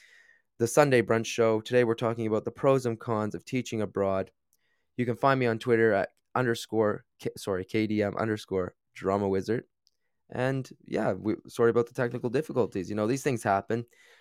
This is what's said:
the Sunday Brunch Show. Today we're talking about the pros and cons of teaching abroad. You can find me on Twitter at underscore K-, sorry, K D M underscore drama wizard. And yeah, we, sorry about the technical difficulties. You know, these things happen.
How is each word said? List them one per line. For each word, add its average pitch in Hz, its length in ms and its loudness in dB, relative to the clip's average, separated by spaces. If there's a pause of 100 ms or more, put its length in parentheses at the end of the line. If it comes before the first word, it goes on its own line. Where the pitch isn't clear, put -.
(580)
the 120 80 2
Sunday 135 360 6
Brunch 113 240 0
Show. 113 340 2
Today 123 240 2
we're 113 100 0
talking 113 320 -4
about 107 200 -2
the - 40 -6
pros 135 360 2
and 113 120 -4
cons 107 360 -2
of - 100 -10
teaching 117 380 -4
abroad. 98 480 -2 (640)
You 123 80 -2
can 117 120 -2
find 135 220 4
me 123 80 2
on 113 120 0
Twitter 113 340 4
at 98 160 2 (260)
underscore 113 680 0 (160)
K-, - 160 -6
sorry, 92 300 -4
K 110 200 0
D 104 160 0
M 101 140 -2
underscore 101 580 -4 (200)
drama 98 340 0
wizard. 98 360 -2 (680)
And 131 360 -2 (200)
yeah, 107 260 -2
we, 95 220 -2 (120)
sorry 117 240 2
about 117 180 2
the - 60 -20
technical 123 360 -4
difficulties. 110 580 -2
You 101 80 -6
know, 107 100 0
these 135 160 -2
things 131 200 -2
happen. 107 420 0 (360)